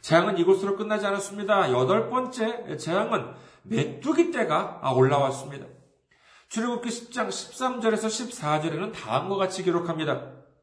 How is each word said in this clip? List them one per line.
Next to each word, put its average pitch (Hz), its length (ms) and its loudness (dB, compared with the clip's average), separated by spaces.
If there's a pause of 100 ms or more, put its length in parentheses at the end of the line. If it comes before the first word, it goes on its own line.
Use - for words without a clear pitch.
재앙은 175 380 4
이곳으로 190 360 4
끝나지 208 300 -2
않았습니다. 196 640 0
여덟 196 380 2
번째 247 680 -4
재앙은 190 560 -2 (300)
메뚜기 302 680 0
떼가, 196 500 0
아, 135 100 0
올라왔습니다. 135 760 2 (840)
출애굽기 240 400 -2
십 - 220 -10
장 214 180 -2
십삼 254 520 -4
절에서 220 280 2
십사 156 500 -2
절에는 160 320 -4
다음과 147 440 -2
같이 190 280 -2
기록합니다. 165 800 -2 (200)